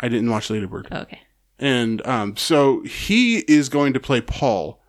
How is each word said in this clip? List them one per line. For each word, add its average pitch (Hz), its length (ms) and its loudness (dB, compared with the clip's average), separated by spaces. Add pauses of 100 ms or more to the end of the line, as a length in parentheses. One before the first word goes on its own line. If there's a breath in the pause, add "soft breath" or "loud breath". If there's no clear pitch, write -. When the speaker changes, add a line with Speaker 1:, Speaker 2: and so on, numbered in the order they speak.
Speaker 1:
I 123 80 -2
didn't 117 220 0
watch 107 200 -2
Lady 107 160 -4
Bird. - 240 -12
Speaker 2:
Oh, - 80 -8
okay. - 220 -16 (380)
Speaker 1:
And, 120 480 -2
um, 107 300 -4
so 139 460 2
he 233 560 0 (100)
is 151 200 6
going 143 260 2
to 131 60 -2
play 127 200 0
Paul, 104 680 -2